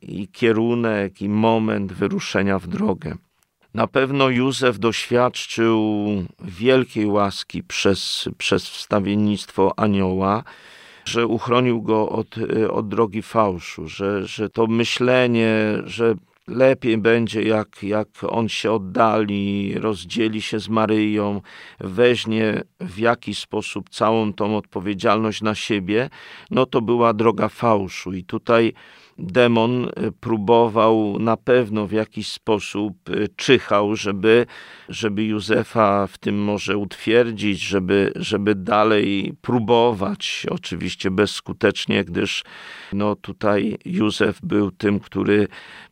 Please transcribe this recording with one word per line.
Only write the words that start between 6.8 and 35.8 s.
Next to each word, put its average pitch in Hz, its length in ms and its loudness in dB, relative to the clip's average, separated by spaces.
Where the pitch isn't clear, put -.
łaski 101 560 -2
przez, - 680 -2
przez - 300 -2
wstawiennictwo 101 1120 -2
anioła, 98 640 0
że 113 180 0
uchronił 117 560 0
go 107 260 0
od, - 260 -6
od 110 180 -4
drogi 104 340 -2
fałszu, 90 680 -2
że, 98 380 -4
że 101 220 -6
to 113 180 0
myślenie, 117 880 2
że 113 300 0
lepiej 123 500 2
będzie, 110 440 2
jak, 107 400 -2
jak 104 260 -2
on 113 200 -2
się 104 240 0
oddali, 101 1080 0
rozdzieli 107 640 -4
się 110 180 -6
z 95 80 -10
Maryją, 107 720 0
weźmie 110 800 2
w 101 180 -12
jakiś 113 400 -2
sposób - 520 -8
całą 110 420 0
tą 104 240 -2
odpowiedzialność 104 840 -2
na 110 120 -2
siebie, 107 560 -2
no 131 160 2
to 127 140 -6
była 117 320 2
droga 107 360 2
fałszu. 101 640 -2
I 90 120 -8
tutaj 117 480 2
demon, 120 640 2
e, - 60 -6
próbował 110 1000 2
na 113 180 0
pewno 110 500 0
w 87 60 -8
jakiś 110 360 -4
sposób, 104 680 -4
e, 104 260 -2
czyhał, 107 600 2
żeby, 107 500 2
żeby 104 360 -2
Józefa 107 800 0